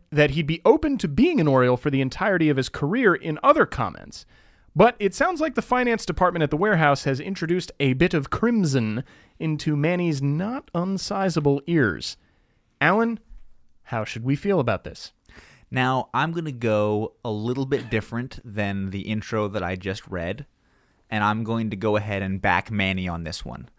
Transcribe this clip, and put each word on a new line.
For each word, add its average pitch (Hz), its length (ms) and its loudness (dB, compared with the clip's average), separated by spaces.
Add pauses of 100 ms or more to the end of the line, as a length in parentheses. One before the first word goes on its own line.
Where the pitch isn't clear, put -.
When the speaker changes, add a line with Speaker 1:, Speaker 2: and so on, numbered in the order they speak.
(120)
Speaker 1:
that 147 180 6
he'd 147 160 -2
be 165 180 -4
open 285 340 4
to 175 100 -2
being 240 320 4
an 151 80 4
Oriole 127 280 4
for 147 140 -2
the 135 100 2
entirety 165 480 0
of 139 80 2
his 131 120 -2
career 185 460 2
in 156 280 -4
other 285 240 6
comments, - 580 -8 (500)
but 226 240 6
it 196 160 0
sounds 320 260 0
like 311 160 -2
the 220 60 0
finance 247 440 0
department 175 360 2
at 143 80 2
the 151 60 0
warehouse 160 480 4
has 139 140 0
introduced 175 600 -4
a 131 140 4
bit 175 200 2
of 143 160 -2
crimson 135 720 0 (360)
into 156 380 -2
Manny's 160 460 0
not 185 520 -4
unsizable 175 920 0
ears. 120 500 0 (640)
Alan, 214 380 2 (680)
how 110 200 -4
should 117 200 -8
we 139 120 0
feel 196 240 0
about 117 240 0
this? - 280 -16 (560)
Speaker 2:
Now, 127 460 0
I'm 156 180 0
gonna 160 200 -6
go 107 600 0 (100)
a 120 60 -6
little 123 360 -4
bit 123 240 -2
different 117 540 -6
than 98 460 -4
the 98 120 -8
intro 107 460 -2
that 98 140 -6
I 90 120 -4
just 95 320 -8
read, 95 400 -6 (640)
and 107 140 -2
I'm 107 180 0
going 113 280 -2
to 101 60 -6
go 104 200 2
ahead 101 260 -2
and 95 180 -4
back 95 300 2
Manny 95 380 -2
on 85 160 -6
this - 200 -10
one. 62 240 -14 (100)